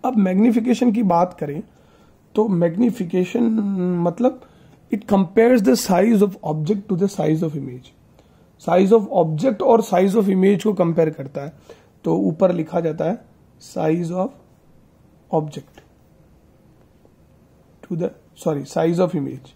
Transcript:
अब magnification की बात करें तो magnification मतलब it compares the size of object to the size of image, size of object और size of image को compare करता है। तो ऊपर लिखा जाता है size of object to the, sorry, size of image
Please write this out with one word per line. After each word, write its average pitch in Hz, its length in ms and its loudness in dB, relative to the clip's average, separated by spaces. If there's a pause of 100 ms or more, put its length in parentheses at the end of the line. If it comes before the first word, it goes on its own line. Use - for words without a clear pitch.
अब 262 140 0
magnification 220 720 2
की 233 120 -2
बात 175 360 2
करें 147 220 -8 (720)
तो 214 140 2
magnification 180 960 0 (580)
मतलब 233 380 -2 (520)
it 214 160 -6
compares 220 540 4
the 247 140 4
size 190 460 2
of 202 120 0 (100)
object 156 440 -4
to 185 80 -2
the 190 120 0
size 156 340 -2
of 156 140 -4
image, 127 300 -12 (760)
size 185 300 4
of 220 140 4 (140)
object 160 420 -2
और 226 200 4
size 190 340 2
of 202 120 2
image 190 360 2
को 214 100 0
compare 165 360 0
करता 139 340 -12
है। 156 80 -14 (520)
तो 165 140 0
ऊपर 185 360 0
लिखा 170 260 -4
जाता 160 240 -4
है 202 140 -2 (440)
size 165 540 -4
of 185 120 -4 (1000)
object 151 500 -6 (2000)
to - 140 -10
the, 170 140 -4 (340)
sorry, 143 220 -4
size 165 400 -2
of 175 100 -6
image 135 400 -8